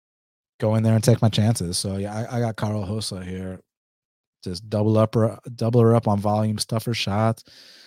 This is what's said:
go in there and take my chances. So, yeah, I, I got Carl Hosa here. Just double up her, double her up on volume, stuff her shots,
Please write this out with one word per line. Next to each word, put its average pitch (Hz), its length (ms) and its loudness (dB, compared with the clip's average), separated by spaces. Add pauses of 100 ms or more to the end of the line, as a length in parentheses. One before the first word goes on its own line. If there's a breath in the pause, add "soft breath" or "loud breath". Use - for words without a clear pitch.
(600)
go 110 160 2
in 110 80 2
there 113 120 4
and 107 80 2
take 117 180 4
my 113 80 4
chances. 104 480 0
So, 98 200 -6
yeah, 104 180 -6
I, 120 220 -6
I - 20 -2
got 113 160 -4
Carl 107 280 -4
Hosa 101 400 -8
here. 92 380 -10 (840)
Just 95 260 -10
double 107 280 2
up 110 160 2
her, 110 240 0 (180)
double 117 260 2
her 113 120 6
up 117 140 2
on 104 120 2
volume, 104 380 0
stuff - 280 -4
her 117 100 -4
shots, 110 480 0 (440 loud breath)